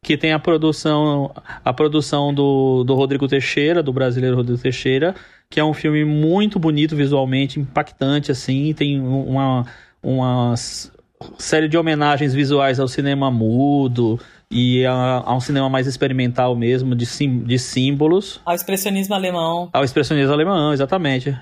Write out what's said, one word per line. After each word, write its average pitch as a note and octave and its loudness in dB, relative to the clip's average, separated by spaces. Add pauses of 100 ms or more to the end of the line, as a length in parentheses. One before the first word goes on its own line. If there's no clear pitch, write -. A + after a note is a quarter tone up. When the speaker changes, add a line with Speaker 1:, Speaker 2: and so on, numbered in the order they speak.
Speaker 1:
Que D3+ 0
tem D#3+ -2
a D#3 0
produção, D3+ 0 (320)
a B2+ 0
produção D3 0
do, C3+ 2
do C3 2
Rodrigo C3+ 0
Teixeira, D3 0
do C3+ -2
brasileiro B2+ 0
Rodrigo A#2+ 0
Teixeira, C3+ 0 (340)
que - -2
é D3+ 2
um D#3 2
filme D3+ 0
muito E3+ 2
bonito D#3 0
visualmente, C3+ 0
impactante, C#3+ -2
assim, C3+ -2
tem C#3+ -2
um, C3 -2
uma, C3 0 (380)
uma B2+ 0
s-, - -10 (480)
série D#3 0
de D#3+ 2
homenagens D3 2
visuais C#3 2
ao C3 0
cinema C#3 0
mudo A#2+ 2 (320)
e B2 2
a, B2+ 0
a A#2+ 0
um B2 0
cinema C3+ 0
mais C3 0
experimental B2+ 0
mesmo, B2 0
de A#2+ -2
sim-, C3 -2
de A#2+ 0
símbolos. C#3+ 0
Speaker 2:
Ao F3 0
expressionismo G3 -2
alemão. F3 -2
Speaker 1:
Ao C3+ 2
expressionismo C#3 0
alemão, D3+ 0
exatamente. C#3 -2